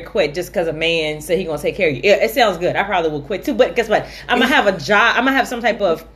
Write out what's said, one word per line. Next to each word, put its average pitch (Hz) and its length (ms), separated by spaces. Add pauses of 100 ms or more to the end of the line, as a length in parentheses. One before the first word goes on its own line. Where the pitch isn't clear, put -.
quit 156 280
just 175 200
'cause 180 140
a 156 60
man 156 460
said 165 180
he 190 60
gonna 160 140
take 160 180
care 175 140
of 139 60
you. - 80
It, 196 200
it 220 80
sounds 220 260
good. 160 200
I 175 60
probably 180 280
would 143 140
quit - 180
too. 302 100
But - 220
guess 214 140
what? 196 160 (240)
I'm 247 100
gonna 254 140
have 247 140
a 190 100
job. 208 400
I'm 240 80
gonna 269 100
have 254 140
some 240 120
type 233 200
of 180 240 (100)